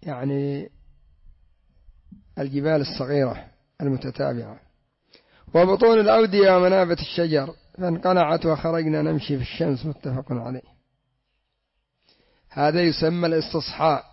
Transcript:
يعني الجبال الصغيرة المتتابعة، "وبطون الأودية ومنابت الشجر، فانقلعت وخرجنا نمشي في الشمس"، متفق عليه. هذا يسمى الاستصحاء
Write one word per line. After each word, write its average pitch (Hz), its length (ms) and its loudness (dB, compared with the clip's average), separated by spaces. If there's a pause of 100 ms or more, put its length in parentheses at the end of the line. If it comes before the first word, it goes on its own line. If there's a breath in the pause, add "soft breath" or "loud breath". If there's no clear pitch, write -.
يعني 139 680 -6 (1700)
الجبال 143 420 -2
الصغيرة 135 640 -4 (360)
المتتابعة، 127 800 -6 (960 soft breath)
"وبطون 196 460 6
الأودية 202 560 6
ومنابت 180 420 4
الشجر، 156 560 -2 (240)
فانقلعت 170 680 0
وخرجنا 156 560 -2
نمشي 151 340 -2
في 127 60 -6
الشمس"، 143 440 -4
متفق 131 460 -8
عليه. 123 400 -10 (1800)
هذا 151 320 0
يسمى 170 440 0
الاستصحاء 160 880 -2